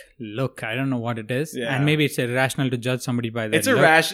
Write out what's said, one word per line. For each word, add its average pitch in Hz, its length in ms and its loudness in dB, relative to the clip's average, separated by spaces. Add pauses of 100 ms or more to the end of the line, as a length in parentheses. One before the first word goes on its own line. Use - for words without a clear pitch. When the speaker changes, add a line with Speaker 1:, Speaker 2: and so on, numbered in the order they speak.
(200)
Speaker 1:
look. 117 440 -6
I 113 120 -4
don't 135 140 -2
know 127 80 -2
what 117 200 -4
it 113 140 -8
is, 143 240 -4
Speaker 2:
Yeah. 139 180 -4
Speaker 1:
and 135 120 0
maybe 151 180 4
it's 139 160 -2
irrational 127 500 0
to 120 80 -2
judge 123 240 -2
somebody 120 280 -2
by 110 180 -4
their 113 120 2
Speaker 2:
It's - 80 -2
Speaker 1:
look. 254 100 4
Speaker 2:
irras-, 160 360 6